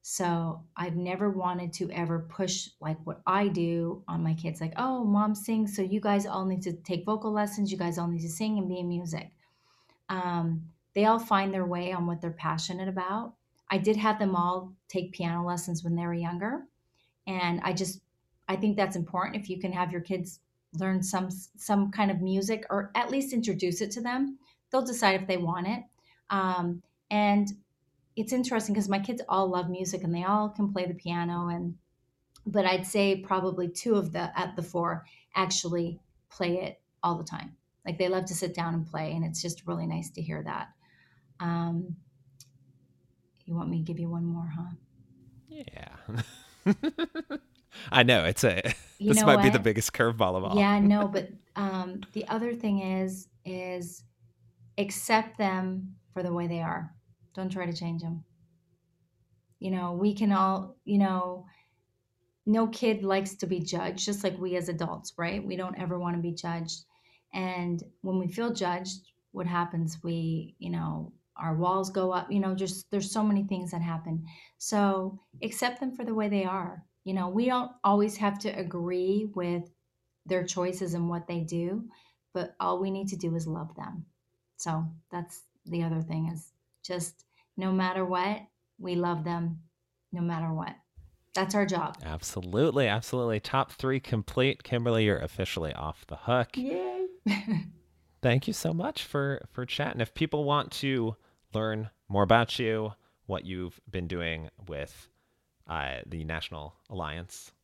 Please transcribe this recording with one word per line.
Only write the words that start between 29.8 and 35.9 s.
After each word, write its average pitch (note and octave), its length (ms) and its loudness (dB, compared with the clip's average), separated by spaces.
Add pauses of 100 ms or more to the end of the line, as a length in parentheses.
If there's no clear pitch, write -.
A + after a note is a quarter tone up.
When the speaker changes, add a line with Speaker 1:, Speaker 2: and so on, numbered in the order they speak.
Speaker 1:
and E3+ 100 0
they F3 100 0
all G#3 260 4
can G#3 240 0
play F3+ 120 0
the F3 80 -2
piano. F3 540 -2
And, F3 280 -4 (680)
but G3+ 200 4
I'd F#3 200 2
say G3 360 4
probably F3+ 480 0
two A3 260 2
of E3 160 2
the, F3 280 -4
at F3+ 160 -4
the F3 80 -4
four E3+ 420 -2 (300)
actually F3 640 0 (300)